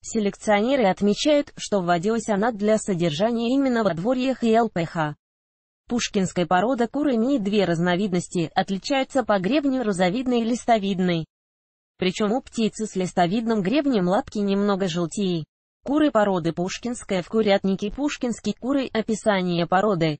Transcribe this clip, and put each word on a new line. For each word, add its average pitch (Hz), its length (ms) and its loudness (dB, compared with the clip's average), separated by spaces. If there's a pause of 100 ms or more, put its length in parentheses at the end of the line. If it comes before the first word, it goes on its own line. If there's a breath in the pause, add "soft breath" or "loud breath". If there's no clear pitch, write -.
Селекционеры 214 840 0
отмечают, 208 680 2
что - 240 -2
вводилась 180 480 0
она 214 240 0
для 208 280 2
содержания 208 760 0
именно 254 300 2
во 196 100 2
дворьях 254 500 -2
и 233 60 2
Л 226 180 4
П 175 160 -4
Х. 156 320 -4 (720)
Пушкинская 185 600 -2
порода 226 400 2
кур 285 220 -2
имеет 240 340 0
две 202 220 2
разновидности, 175 880 0
отличаются 247 680 -2
по 208 140 0
гребню 262 460 0
розовидной 214 580 0
и - 20 -2
листовидной. 196 840 0 (760)
Причём 196 320 0
у 254 100 0
птицы 214 460 -4
с - 80 -12
листовидным 196 680 0
гребнем 233 460 0
лапки 208 320 -2
немного 202 480 0
желтее. 175 580 -2 (400)
Куры 294 240 2
породы 190 420 2
пушкинская 196 720 -6
в - 80 -12
курятнике 196 640 0
пушкинские 247 640 -4
куры. 269 360 -2
Описание 190 760 0
породы. 180 520 2